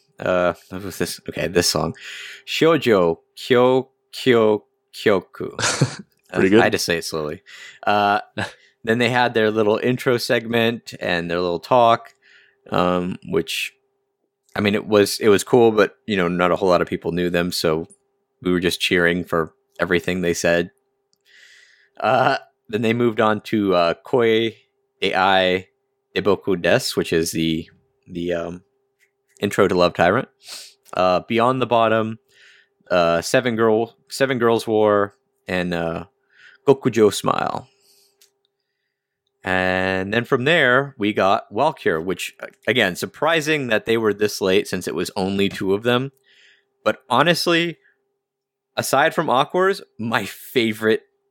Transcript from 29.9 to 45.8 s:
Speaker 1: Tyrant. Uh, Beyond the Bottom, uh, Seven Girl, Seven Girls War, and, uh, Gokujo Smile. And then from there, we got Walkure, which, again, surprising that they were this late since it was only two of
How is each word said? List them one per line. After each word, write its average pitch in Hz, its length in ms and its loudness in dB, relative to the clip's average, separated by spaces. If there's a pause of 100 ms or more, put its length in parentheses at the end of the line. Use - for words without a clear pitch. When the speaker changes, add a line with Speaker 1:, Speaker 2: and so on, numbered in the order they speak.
Speaker 1:
Tyrant. 95 320 2 (640)
Uh, 90 340 2
Beyond 120 320 0
the 123 60 0
Bottom, 113 540 0 (720)
uh, 85 300 2
Seven 123 340 0
Girl, 113 420 0 (100)
Seven 135 300 -2
Girls 117 300 0
War, 104 480 2 (320)
and, 90 260 -4
uh, 85 320 -6 (600)
Gokujo 117 440 4
Smile. - 560 -4 (1800)
And 92 680 -2
then 120 100 -2
from 123 220 -2
there, 139 520 2
we 104 140 0
got 98 400 0
Walkure, 104 520 -2
which, 90 300 -8 (320)
again, 110 300 0
surprising 147 720 -2
that 110 180 -2
they 117 120 0
were 110 160 0
this 104 260 -2
late 98 300 2
since 92 180 -6
it 60 80 -6
was 87 220 -4
only 98 320 -2
two 95 240 -4
of 107 100 -4